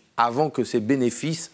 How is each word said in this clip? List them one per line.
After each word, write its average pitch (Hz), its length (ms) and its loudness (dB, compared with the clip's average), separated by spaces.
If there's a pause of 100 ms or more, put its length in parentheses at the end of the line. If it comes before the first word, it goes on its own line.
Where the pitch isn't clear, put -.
(160)
avant 120 340 2
que 123 140 -2
ces 120 160 0
bénéfices 127 720 0